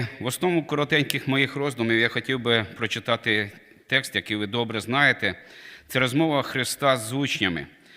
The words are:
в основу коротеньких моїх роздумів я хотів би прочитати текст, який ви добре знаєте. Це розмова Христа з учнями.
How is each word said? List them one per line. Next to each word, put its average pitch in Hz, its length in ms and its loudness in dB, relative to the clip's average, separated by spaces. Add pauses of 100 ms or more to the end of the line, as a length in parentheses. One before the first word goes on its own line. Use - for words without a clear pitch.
(200)
в 107 60 -4
основу 170 380 2
коротеньких 143 640 0
моїх 135 280 2
роздумів 120 420 0
я 117 100 4
хотів 127 320 -2
би 117 260 2 (100)
прочитати 110 760 -2 (360)
текст, 131 300 -2
який 104 200 -2
ви 104 100 -2
добре 110 340 -4
знаєте. 120 540 2 (540)
Це 135 100 -2
розмова 135 440 2
Христа 131 540 0
з 113 160 -6
учнями. 98 540 -2 (300)